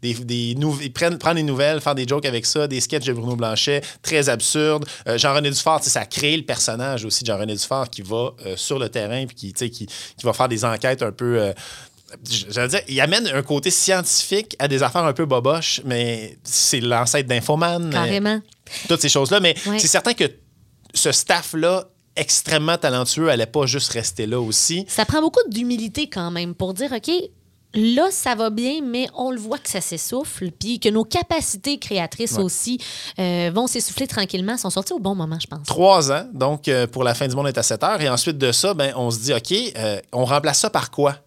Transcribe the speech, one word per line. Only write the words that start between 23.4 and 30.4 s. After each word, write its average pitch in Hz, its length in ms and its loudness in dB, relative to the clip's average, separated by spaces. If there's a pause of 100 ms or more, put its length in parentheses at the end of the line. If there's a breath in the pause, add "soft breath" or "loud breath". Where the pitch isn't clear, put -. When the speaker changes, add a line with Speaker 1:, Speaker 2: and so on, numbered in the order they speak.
Speaker 1:
pas 147 180 0
juste 135 280 -2
rester 113 340 -4
là 117 140 0
aussi. 123 480 0
Speaker 2:
Ça - 180 0
prend 311 160 2
beaucoup 320 260 4
d'humilité 226 600 -4
quand 170 200 -4
même 175 240 -6
pour 190 200 -4
dire, « 254 200 -4
OK, 233 160 -4 (640)
là, 240 360 4
ça 262 240 0
va 220 160 0
bien, 254 340 -2
mais 247 220 -2 (100)
on 254 140 -2
le 254 100 -4
voit 220 160 -6
que - 140 -8
ça 185 100 -4
s'essouffle, 190 720 -6